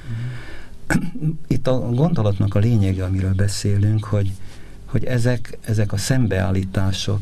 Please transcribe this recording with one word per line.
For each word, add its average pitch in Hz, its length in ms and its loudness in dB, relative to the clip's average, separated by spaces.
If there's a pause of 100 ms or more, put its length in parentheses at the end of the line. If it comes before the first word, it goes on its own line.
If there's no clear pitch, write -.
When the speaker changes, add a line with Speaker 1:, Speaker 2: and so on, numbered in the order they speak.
(880)
Speaker 1:
Mhm. - 420 0 (180)
Speaker 2:
Itt 131 200 2
a 127 120 2
gondolatnak 107 760 0
a 104 40 4
lényege, 101 440 2
amiről 95 300 0
beszélünk, 101 680 2
hogy, 98 280 0 (540)
hogy 107 200 0
ezek, 123 560 0
ezek 104 320 0
a 101 40 -2
szembeállítások, 95 1200 0